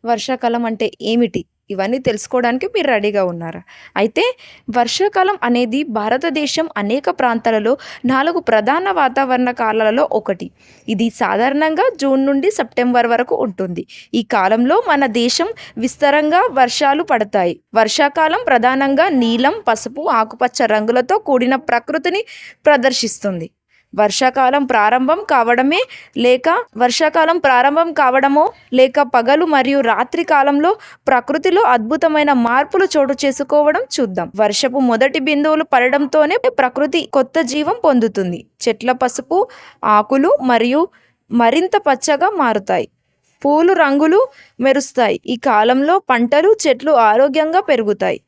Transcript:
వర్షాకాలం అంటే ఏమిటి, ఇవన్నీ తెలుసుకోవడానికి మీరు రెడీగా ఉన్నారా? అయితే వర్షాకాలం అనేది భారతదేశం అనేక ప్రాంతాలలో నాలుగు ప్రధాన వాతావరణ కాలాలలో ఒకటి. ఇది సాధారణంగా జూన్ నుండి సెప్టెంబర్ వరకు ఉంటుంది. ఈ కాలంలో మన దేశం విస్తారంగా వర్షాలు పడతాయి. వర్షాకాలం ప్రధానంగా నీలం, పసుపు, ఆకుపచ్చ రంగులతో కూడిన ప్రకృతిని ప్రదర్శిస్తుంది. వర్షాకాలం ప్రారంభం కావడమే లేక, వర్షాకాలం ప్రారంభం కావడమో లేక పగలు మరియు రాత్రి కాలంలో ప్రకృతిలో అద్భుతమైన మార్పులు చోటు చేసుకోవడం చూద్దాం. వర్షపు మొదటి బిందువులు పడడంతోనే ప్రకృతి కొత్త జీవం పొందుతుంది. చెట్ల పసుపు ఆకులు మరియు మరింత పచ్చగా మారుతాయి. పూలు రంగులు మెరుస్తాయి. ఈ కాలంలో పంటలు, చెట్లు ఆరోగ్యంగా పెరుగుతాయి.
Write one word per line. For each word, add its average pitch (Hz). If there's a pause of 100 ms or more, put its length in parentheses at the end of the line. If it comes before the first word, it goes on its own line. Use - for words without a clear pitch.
(120)
వర్షాకాలం 240
అంటే 220 (240)
ఏమిటి, 226 (320)
ఇవన్నీ 196
తెలుసుకోవడానికి 247
మీరు 349
రెడీగా 208
ఉన్నారా? 170 (380)
అయితే 226 (540)
వర్షాకాలం 381 (100)
అనేది 240 (180)
భారతదేశం 285 (140)
అనేక 233 (100)
ప్రాంతాలలో 226 (380)
నాలుగు 311 (100)
ప్రధాన 269
వాతావరణ 254 (100)
కాలాలలో 220 (140)
ఒకటి. 180 (460)
ఇది 220 (140)
సాధారణంగా 277 (160)
జూన్ 269
నుండి 277
సెప్టెంబర్ 247
వరకు 247 (100)
ఉంటుంది. 185 (340)
ఈ 226 (120)
కాలంలో 226 (140)
మన 277 (180)
దేశం 330 (360)
విస్తారంగా 302 (180)
వర్షాలు 277
పడతాయి. 202 (240)
వర్షాకాలం 311
ప్రధానంగా 269 (160)
నీలం, 247 (120)
పసుపు, 269 (160)
ఆకుపచ్చ 240
రంగులతో 247 (120)
కూడిన 262 (140)
ప్రకృతిని 349 (440)
ప్రదర్శిస్తుంది. 240 (520)
వర్షాకాలం 262
ప్రారంభం 254 (100)
కావడమే 254 (440)
లేక, 247 (340)
వర్షాకాలం 311
ప్రారంభం 285 (100)
కావడమో 277 (360)
లేక 269
పగలు 269
మరియు 277 (100)
రాత్రి 339
కాలంలో 285 (380)
ప్రకృతిలో 311 (140)
అద్భుతమైన 294 (160)
మార్పులు 294
చోటు 277
చేసుకోవడం 294 (100)
చూద్దాం. 185 (140)
వర్షపు 247
మొదటి 262
బిందువులు 311
పడడంతోనే 285 (240)
ప్రకృతి 269 (160)
కొత్త 269 (100)
జీవం 302
పొందుతుంది. 208 (240)
చెట్ల 226 (120)
పసుపు 262 (600)
ఆకులు 269 (200)
మరియు 247 (600)
మరింత 330 (100)
పచ్చగా 285 (120)
మారుతాయి. 202 (560)
పూలు 311
రంగులు 311 (460)
మెరుస్తాయి. 262 (160)
ఈ - (120)
కాలంలో 254 (160)
పంటలు, 262 (120)
చెట్లు 269 (160)
ఆరోగ్యంగా 294
పెరుగుతాయి. 208 (100)